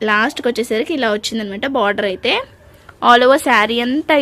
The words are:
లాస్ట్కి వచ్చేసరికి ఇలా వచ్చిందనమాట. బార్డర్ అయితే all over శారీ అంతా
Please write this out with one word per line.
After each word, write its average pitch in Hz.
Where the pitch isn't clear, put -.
లాస్ట్కి 220
వచ్చేసరికి 240
ఇలా 233
వచ్చిందనమాట. 208
బార్డర్ 208
అయితే 226
all 240
over 262
శారీ 233
అంతా 277